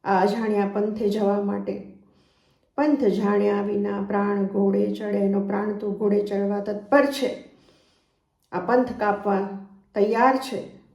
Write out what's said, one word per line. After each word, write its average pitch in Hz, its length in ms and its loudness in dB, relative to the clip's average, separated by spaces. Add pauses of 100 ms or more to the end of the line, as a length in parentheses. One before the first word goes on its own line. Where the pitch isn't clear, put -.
આ 196 180 2
અજાણ્યા 208 520 0
પંથે 214 360 -2
જવા 202 320 0
માટે. 202 520 -6 (800)
"પંથ 277 280 2
જાણ્યા 202 580 2
વિના 202 460 -2
પ્રાણ 202 360 0
ઘોડે 202 500 2
ચડે", 208 240 -4
એનો 196 300 2
પ્રાણ 208 300 -2
તો 208 140 -4
ઘોડે 202 340 2
ચડવા 202 340 -2
તત્પર 214 460 2
છે, 269 380 -4 (1080)
આ 180 80 -4
પંથ 247 400 0
કાપવા 202 680 -2 (280)
તૈયાર 226 420 4
છે. - 340 -8 (240)